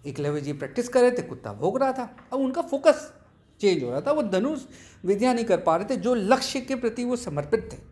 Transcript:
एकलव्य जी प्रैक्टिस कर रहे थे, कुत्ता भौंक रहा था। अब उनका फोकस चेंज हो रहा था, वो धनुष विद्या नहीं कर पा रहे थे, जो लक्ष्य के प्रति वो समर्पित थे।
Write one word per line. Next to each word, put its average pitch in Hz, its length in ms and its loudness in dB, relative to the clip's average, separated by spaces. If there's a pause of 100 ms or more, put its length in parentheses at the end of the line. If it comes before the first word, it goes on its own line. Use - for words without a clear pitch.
एकलव्य 147 360 -4
जी 147 120 -6
प्रैक्टिस 233 360 -4
कर 254 120 4
रहे 247 100 6
थे, 247 100 -2
कुत्ता - 320 -10
भौंक 160 240 -2
रहा 269 160 2
था। 254 240 -8 (160)
अब 269 60 -2
उनका 269 220 0
फोकस - 520 2 (480)
चेंज 175 220 4
हो 120 80 -2
रहा 139 100 -2
था, 285 100 0
वो 302 100 2
धनुष 233 400 0 (440)
विद्या 208 280 2
नहीं 233 120 0
कर 190 120 4
पा 165 180 2
रहे 202 140 -2
थे, 254 80 0
जो 233 180 2
लक्ष्य 247 460 2
के 262 140 -4
प्रति 240 280 -4
वो 247 120 -2
समर्पित 185 580 -4
थे। - 40 -14 (140)